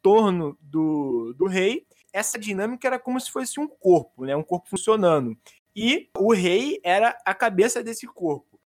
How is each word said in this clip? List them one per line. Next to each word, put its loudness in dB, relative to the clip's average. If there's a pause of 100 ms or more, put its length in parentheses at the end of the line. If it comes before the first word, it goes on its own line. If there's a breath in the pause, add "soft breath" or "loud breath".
torno 2
do, -2
do 0
rei, 0 (280 soft breath)
essa -4
dinâmica -6
era -2
como -6
se -10
fosse -8
um -4
corpo, 0
né? -2
Um -2
corpo -6
funcionando. 0 (380 soft breath)
E -2
o 4
rei 0
era 2
a 0
cabeça 0
desse -10
corpo. -8 (180)